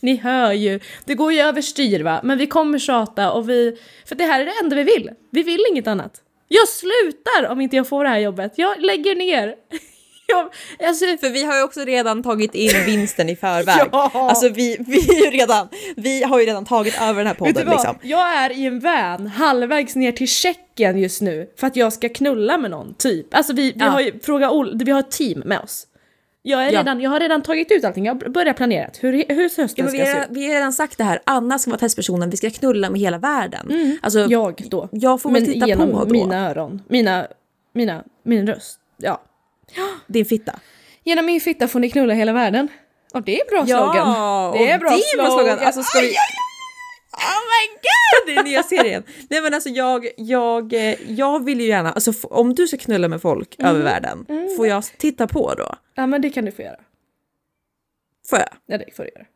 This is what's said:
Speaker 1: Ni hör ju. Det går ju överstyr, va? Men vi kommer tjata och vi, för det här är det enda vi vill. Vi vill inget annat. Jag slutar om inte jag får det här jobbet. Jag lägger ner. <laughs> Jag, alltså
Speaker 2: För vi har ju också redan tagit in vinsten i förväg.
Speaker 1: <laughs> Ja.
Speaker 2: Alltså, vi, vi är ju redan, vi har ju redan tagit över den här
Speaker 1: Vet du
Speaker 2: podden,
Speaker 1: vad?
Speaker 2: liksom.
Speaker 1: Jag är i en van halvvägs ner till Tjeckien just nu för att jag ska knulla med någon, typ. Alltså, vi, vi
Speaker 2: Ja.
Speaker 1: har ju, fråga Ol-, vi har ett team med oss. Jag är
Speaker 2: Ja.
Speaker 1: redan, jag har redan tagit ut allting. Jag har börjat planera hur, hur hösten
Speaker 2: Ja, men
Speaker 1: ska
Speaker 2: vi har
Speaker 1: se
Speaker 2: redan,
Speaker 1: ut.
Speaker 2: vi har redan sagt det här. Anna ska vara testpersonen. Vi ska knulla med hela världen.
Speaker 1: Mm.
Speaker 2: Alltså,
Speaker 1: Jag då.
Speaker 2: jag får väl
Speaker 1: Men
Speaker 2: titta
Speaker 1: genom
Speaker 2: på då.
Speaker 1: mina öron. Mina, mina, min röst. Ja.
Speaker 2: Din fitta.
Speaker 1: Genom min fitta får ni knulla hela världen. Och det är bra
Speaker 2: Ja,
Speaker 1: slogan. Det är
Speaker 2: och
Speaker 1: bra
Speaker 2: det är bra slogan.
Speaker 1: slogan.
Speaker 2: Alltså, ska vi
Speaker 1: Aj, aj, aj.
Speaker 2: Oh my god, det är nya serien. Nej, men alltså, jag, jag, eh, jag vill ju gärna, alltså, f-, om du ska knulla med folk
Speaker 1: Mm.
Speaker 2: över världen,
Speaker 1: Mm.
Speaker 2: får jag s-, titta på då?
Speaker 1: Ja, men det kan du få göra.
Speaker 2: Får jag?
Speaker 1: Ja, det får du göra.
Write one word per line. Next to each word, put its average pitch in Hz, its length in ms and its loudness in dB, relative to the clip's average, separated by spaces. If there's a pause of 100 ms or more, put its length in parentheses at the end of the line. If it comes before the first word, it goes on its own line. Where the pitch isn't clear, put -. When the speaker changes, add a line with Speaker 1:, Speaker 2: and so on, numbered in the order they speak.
Speaker 1:
Ni 254 160 2
hör 240 360 0
ju. 202 280 -2 (240)
Det 277 100 -4
går 311 180 0
ju 311 80 2
överstyr, 277 600 0
va? 160 220 -2
Men 269 140 0
vi 285 80 0
kommer 302 320 0
tjata 220 540 -2
och 233 180 -4
vi, 240 280 2 (280)
för - 80 -12
det 302 100 -2
här 285 160 2
är 285 40 0
det 339 80 -6 (100)
enda 294 140 0
vi 285 60 0
vill. 330 280 2 (200)
Vi 311 120 0
vill 339 180 -2 (100)
inget 285 160 -2
annat. 202 340 -6 (280)
Jag 415 200 6
slutar 359 840 0
om 254 80 -4
inte 269 160 0
jag 262 120 2
får 285 160 0
det 269 60 2
här 220 80 2
jobbet. 202 380 -4
Jag 370 260 0
lägger 381 340 0
ner. 294 380 0 (160)
<laughs> - 240 -14 (320)
Jag, 359 220 2 (400)
alltså 339 160 0 (160)
Speaker 2:
För 269 100 -2
vi 269 140 -2
har 294 120 -2
ju 269 60 2
också 277 180 -4
redan 247 420 -2
tagit 214 320 -2
in 214 160 2 (160)
vinsten 208 420 -2
i 175 80 -6
förväg. 175 520 2
Speaker 1:
<laughs> - 40 -8
Ja. 277 220 2
Speaker 2:
Alltså, 247 340 4
vi, 233 320 0
vi 247 180 2
är 349 260 6
ju 403 140 2
redan, 214 300 4 (280)
vi 262 260 -2
har 254 180 4
ju 226 60 6
redan 208 180 -4
tagit 226 380 0
över 214 220 0
den - 20 0
här 196 80 0
Speaker 1:
Vet - 40 -12
du 180 140 -4
Speaker 2:
podden, 254 140 0
Speaker 1:
vad? 339 100 2
Speaker 2:
liksom. - 260 -2
Speaker 1:
Jag 339 340 0
är 269 160 0
i 262 140 -4
en 247 140 -4
van 208 460 -2
halvvägs 262 720 0
ner 254 160 2
till 254 160 -4
Tjeckien 226 680 0
just 185 240 -2
nu 170 340 -4
för 262 100 -2
att 262 100 -2
jag 226 160 2
ska 226 160 -4
knulla 254 500 0
med 233 120 -4
någon, 151 240 -12
typ. 190 400 -2
Alltså, 294 180 2
vi, 262 200 0
vi 220 80 -6
Speaker 2:
Ja. 220 60 4
Speaker 1:
har 214 140 2
ju, 202 200 -2
fråga 285 300 2
Ol-, 254 340 0
vi 254 60 0
har 277 100 4
ett 269 100 -4
team 220 340 -2
med - 160 -4
oss. - 260 -14 (560)
Jag 262 240 0
är 294 60 2
Speaker 2:
Ja. - 80 2
Speaker 1:
redan, 262 200 -2
jag 269 100 0
har 302 100 2
redan 320 220 0
tagit 320 300 0
ut 370 120 4
allting. 185 200 -2
Jag 233 180 0
har - 60 -6
börjat 302 280 0
planera 233 340 -2 (100)
hur, 254 120 0 (160)
hur 294 140 2
hösten 339 340 0
Speaker 2:
Ja, 262 80 -2
men 269 40 0
Speaker 1:
ska 269 40 -2
Speaker 2:
vi 269 60 -4
har 269 80 2
Speaker 1:
se 277 80 2
Speaker 2:
redan, 285 160 -4
Speaker 1:
ut. 240 60 -10
Speaker 2:
vi 277 120 -4
har 302 60 0
redan 277 180 2
sagt 302 260 -4
det - 60 0
här. 175 200 0
Anna 254 340 0
ska 254 120 -2
vara 220 100 -4
testpersonen. 180 500 -2
Vi 202 60 -6
ska 220 140 -2
knulla 214 400 0
med 196 100 -2
hela 175 180 0
världen. 247 520 -4
Speaker 1:
Mm. 311 320 0
Speaker 2:
Alltså, 208 280 2
Speaker 1:
Jag 214 400 0
då. 190 220 -4
Speaker 2:
jag 254 300 2
får 294 100 -2
väl 233 100 6
Speaker 1:
Men 269 100 0
Speaker 2:
titta 240 140 0
Speaker 1:
genom 226 240 4
Speaker 2:
på 208 140 0
då. 214 80 0
Speaker 1:
mina 190 380 2
öron. 160 380 -8
Mina, 196 380 2 (480)
mina, 214 300 -2 (200)
min 220 220 2
röst. - 320 -8 (180)
Ja. - 260 -6 (840)
Speaker 2:
Din 214 200 2
fitta. - 340 -4 (440)
Speaker 1:
Genom 330 220 0
min 339 140 0
fitta 311 280 -2
får 247 120 -2
ni 247 100 0
knulla 247 240 2
hela 220 180 2
världen. 240 360 0 (460)
Och 247 80 -4
det 202 180 -2
är - 100 0
bra 349 160 2
Speaker 2:
Ja, 247 100 4 (160)
Speaker 1:
slogan. 202 600 0
Det 226 180 2
är 330 40 4
Speaker 2:
och 349 60 0
Speaker 1:
bra 330 100 2
Speaker 2:
det 359 60 6
är 440 200 0
bra 269 100 2
slogan. 254 120 4
Speaker 1:
slogan. 247 280 2
Speaker 2:
Alltså, 262 160 0
ska - 180 2
vi 494 60 2
Speaker 1:
Aj, - 40 0
aj, 807 60 -2
aj. 988 380 -2 (640)
Speaker 2:
Oh 403 260 -2 (120)
my 440 200 2
god, 831 600 4
det 381 60 2
är - 40 2
nya 277 180 0
serien. 233 400 0 (280)
Nej, 311 120 0
men 302 120 -2
alltså, 294 140 -4
jag, 254 480 -2
jag, 233 560 -2
eh, 220 400 -2
jag 277 320 0
vill 262 160 -2
ju 233 60 0
gärna, 185 260 0
alltså, - 180 0
f-, - 200 -6
om 247 240 2
du 349 120 2
ska 302 100 -4
knulla 196 320 0
med 165 140 -6
folk - 360 -2
Speaker 1:
Mm. 180 120 2
Speaker 2:
över 151 140 2
världen, - 440 -4
Speaker 1:
Mm. 349 280 -6
Speaker 2:
får 226 100 0
jag 202 120 0
s-, 214 200 -10
titta 294 280 -2
på 69 280 -2
då? - 200 -8 (200)
Speaker 1:
Ja, 262 120 -2
men 269 160 0
det 285 80 0
kan 247 140 -4
du 196 80 -8
få - 100 -16
göra. - 180 -16 (1500)
Speaker 2:
Får 240 80 2
jag? - 100 0 (180)
Speaker 1:
Ja, 208 120 -6
det - 180 -12
får - 80 -12
du - 60 -12
göra. - 140 -20 (120)